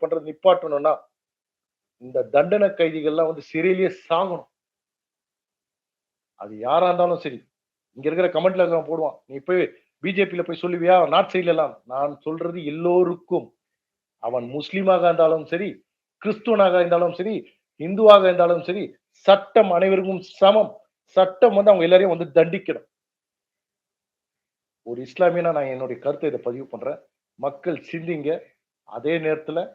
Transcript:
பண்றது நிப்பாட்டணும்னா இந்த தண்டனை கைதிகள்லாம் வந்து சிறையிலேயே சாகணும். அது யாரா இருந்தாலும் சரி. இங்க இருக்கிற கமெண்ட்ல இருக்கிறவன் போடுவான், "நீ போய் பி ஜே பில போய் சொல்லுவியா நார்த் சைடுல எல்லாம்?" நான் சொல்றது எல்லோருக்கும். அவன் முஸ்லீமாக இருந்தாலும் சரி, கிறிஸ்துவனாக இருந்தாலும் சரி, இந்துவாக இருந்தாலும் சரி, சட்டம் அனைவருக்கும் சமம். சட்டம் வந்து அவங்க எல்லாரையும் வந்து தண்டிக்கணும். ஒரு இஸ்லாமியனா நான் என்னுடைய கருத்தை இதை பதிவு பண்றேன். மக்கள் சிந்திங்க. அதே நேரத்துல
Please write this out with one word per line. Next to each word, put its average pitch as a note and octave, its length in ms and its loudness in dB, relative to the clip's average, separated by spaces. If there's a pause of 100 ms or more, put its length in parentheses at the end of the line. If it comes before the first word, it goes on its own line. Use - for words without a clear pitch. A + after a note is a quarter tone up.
பண்றது D#3+ 280 -6
நிப்பாட்டணும்னா D#3 640 0 (1120)
இந்த B2+ 200 -8
தண்டனை D3 460 0
கைதிகள்லாம் D#3+ 600 -2
வந்து D3+ 120 -12
சிறையிலேயே F#3 480 -2 (100)
சாகணும். F3 480 -4 (1900)
அது G#2 180 -18
யாரா D3 280 0
இருந்தாலும் F3 380 0
சரி. B2+ 140 -10 (580)
இங்க C3+ 120 -10
இருக்கிற F3 200 0
கமெண்ட்ல F3+ 340 0
இருக்கிறவன் E3 280 -2
போடுவான், D#3+ 260 -6 (100)
"நீ C3+ 120 -16
போய் F3+ 240 -2 (420)
பி F#3 80 -4
ஜே G3 120 0
பில F3+ 180 -6
போய் E3 200 -12
சொல்லுவியா F3 320 2 (140)
நார்த் F#3 240 0
சைடுல F3 220 0
எல்லாம்?" D#3 200 -2 (100)
நான் C#3 360 -4
சொல்றது E3+ 440 -8
எல்லோருக்கும். F3 800 -2 (760)
அவன் A#2+ 280 -6
முஸ்லீமாக F3+ 540 0
இருந்தாலும் D#3+ 420 2
சரி, F3 220 -6 (540)
கிறிஸ்துவனாக G3+ 540 0
இருந்தாலும் F3 380 2
சரி, G#3 200 -6 (460)
இந்துவாக G3+ 440 6
இருந்தாலும் F3 380 2
சரி, G3 220 -8 (420)
சட்டம் G3 440 4
அனைவருக்கும் F#3 520 0 (100)
சமம். G#3 400 4 (440)
சட்டம் F#3+ 380 4
வந்து G3+ 160 4
அவங்க F3+ 160 4
எல்லாரையும் F#3 280 6
வந்து E3 180 -6
தண்டிக்கணும். E3+ 540 0 (2000)
ஒரு A#2 160 -10
இஸ்லாமியனா E3+ 500 -2
நான் C#3 200 -4
என்னுடைய C3 280 -10
கருத்தை D3 280 -6
இதை B2+ 120 -6
பதிவு B2+ 260 -8
பண்றேன். B2 340 -12 (380)
மக்கள் C#3 440 -8
சிந்திங்க. D#3+ 480 -8 (580)
அதே A#2+ 300 -6
நேரத்துல D#3 400 -6 (160)